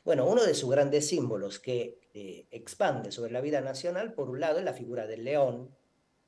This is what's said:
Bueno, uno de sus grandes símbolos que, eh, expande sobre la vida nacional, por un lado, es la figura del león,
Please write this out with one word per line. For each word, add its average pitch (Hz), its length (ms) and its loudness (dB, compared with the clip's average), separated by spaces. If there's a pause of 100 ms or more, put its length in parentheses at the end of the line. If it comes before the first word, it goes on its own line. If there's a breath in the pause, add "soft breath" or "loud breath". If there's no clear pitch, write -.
Bueno, 135 220 4
uno 226 160 4
de 175 100 6
sus 127 160 0
grandes 143 380 4
símbolos 110 500 0
que, 120 440 -4 (120)
eh, 95 380 -14
expande 117 600 -2
sobre 117 200 -6
la 131 100 -2
vida 143 200 0
nacional, 175 520 -4
por 135 160 -4
un 131 120 -6
lado, 160 180 2
es 190 60 -2
la 143 80 -2
figura 117 340 -6
del 110 160 -8
león, 131 520 0 (520)